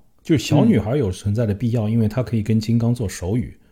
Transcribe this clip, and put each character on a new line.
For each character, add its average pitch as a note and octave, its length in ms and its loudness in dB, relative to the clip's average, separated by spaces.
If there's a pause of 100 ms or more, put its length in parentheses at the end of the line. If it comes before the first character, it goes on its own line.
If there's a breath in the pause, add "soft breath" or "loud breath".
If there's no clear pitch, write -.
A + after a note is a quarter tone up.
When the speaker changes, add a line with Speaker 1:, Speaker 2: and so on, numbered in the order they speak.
(220)
Speaker 1:
就 D#3+ 160 2
是 - 60 -4
小 D#3 200 2
女 G#3+ 140 4
孩 A2 200 0
有 G#2+ 140 0
存 G2+ 220 -4
在 A#2 140 0
的 G2+ 60 0
必 A2+ 180 -2
要， A2 180 0
Speaker 2:
嗯。 - 20 -2
Speaker 1:
因 A#2 80 2
为 G#2+ 80 2
她 B2+ 140 -2
可 A#2+ 160 -4
以 G#2 60 -2
跟 A2 160 2
金 A#2 180 0
刚 A#2 160 0
做 G#2+ 160 -4
手 F#2 260 -4
语。 - 220 -6 (140 soft breath)